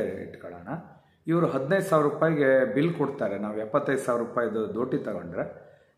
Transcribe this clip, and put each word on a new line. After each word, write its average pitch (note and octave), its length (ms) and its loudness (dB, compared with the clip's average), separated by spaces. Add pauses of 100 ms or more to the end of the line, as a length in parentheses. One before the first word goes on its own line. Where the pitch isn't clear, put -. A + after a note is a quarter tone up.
(240)
ಇಟ್ಕೊಳ್ಳೋಣ, F2 440 -14 (580)
ಇವರು E3 200 4
ಹದಿನೈದು D3 380 0
ಸಾವಿರ D3+ 280 4
ರೂಪಾಯಿಗೆ C3+ 600 4
bill D#3 200 2
ಕೊಡ್ತಾರೆ, A2+ 440 -2
ನಾವು G#2 200 -6
ಎಪ್ಪತ್ತೈದು C3+ 400 0
ಸಾವಿರ A#2+ 240 0
ರೂಪಾಯಿದು A2 520 -2
ದೋಟಿ B2+ 240 -2
ತಗೊಂಡ್ರೆ. F2+ 760 -8 (260)